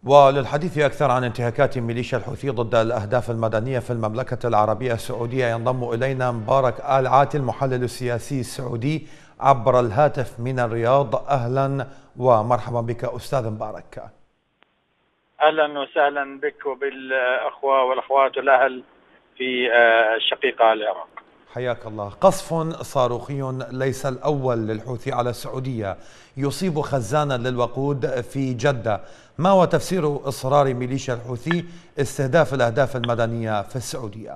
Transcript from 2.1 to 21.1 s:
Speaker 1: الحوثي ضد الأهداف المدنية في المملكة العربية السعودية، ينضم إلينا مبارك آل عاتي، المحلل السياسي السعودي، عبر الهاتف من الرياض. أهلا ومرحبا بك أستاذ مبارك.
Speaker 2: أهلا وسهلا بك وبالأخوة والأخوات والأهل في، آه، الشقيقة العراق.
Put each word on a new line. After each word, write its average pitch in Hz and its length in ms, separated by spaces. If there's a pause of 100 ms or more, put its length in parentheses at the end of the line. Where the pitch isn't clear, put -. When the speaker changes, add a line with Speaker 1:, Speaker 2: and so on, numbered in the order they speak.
Speaker 1:
الحوثي - 320
ضد 120 240
الأهداف 113 560
المدنية 113 480
في 117 120
المملكة 120 580
العربية 110 440
السعودية، 120 540
ينضم 120 460
إلينا 127 380
مبارك 120 500
آل 135 260
عاتي، 139 320
المحلل 127 460
السياسي 120 560
السعودي، 123 680 (340)
عبر 123 400
الهاتف 120 600
من 127 180
الرياض. 117 560
أهلا 135 720 (320)
ومرحبا 117 600
بك 113 240
أستاذ 120 460
مبارك. 107 520 (1400)
Speaker 2:
أهلا 151 360
وسهلا 139 640
بك 147 260
وبالأخوة 131 1160
والأخوات 131 540
والأهل 131 460 (540)
في، 127 360
آه، 113 440
الشقيقة 113 560
العراق. 104 360 (460)